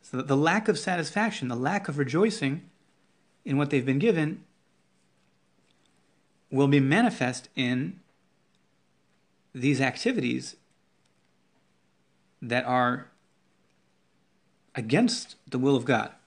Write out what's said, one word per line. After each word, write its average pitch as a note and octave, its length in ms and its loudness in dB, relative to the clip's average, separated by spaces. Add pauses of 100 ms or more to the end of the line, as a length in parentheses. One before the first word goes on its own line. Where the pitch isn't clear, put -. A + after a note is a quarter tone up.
So B2+ 160 -6
the C#3 160 2
lack F3 300 2
of G#3 100 2
satisfaction, F3+ 680 -4
the B2 80 -4
lack E3 320 -2
of C#3+ 100 -6
rejoicing D3 720 -2 (720)
in C3+ 140 -2
what D3 140 0
they've C3+ 120 2
been C3 140 0
given E3 460 0 (2000)
will C#3 160 2
be C#3+ 120 6
manifest C3+ 760 0
in C3 440 -4 (1500)
these C3 300 0
activities C3 760 -2 (1800)
that B2 260 -2
are B2 440 0 (1700)
against C3+ 600 0 (120)
the C3 80 -4
will C3+ 180 4
of A#2+ 100 -2
God. A#2+ 260 0 (160)